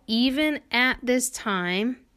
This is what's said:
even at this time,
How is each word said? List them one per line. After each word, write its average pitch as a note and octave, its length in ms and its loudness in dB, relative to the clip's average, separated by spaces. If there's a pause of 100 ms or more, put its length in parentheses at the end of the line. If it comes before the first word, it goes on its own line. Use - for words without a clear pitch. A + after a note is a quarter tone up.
even C4 540 2 (100)
at B3 320 2
this B3 260 0
time, G3 680 -2 (180)